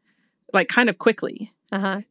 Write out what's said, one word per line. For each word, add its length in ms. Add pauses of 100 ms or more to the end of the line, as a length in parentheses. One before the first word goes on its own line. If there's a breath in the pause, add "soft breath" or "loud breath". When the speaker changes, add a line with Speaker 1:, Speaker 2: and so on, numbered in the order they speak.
(540)
Speaker 1:
like, 160
kind 200
of 80
quickly. 540 (200)
Speaker 2:
Uh-huh. 400